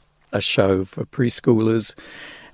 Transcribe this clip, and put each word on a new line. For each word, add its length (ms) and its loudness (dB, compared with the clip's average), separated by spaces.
a 80 -2
show 440 2
for 220 -10
preschoolers. 880 0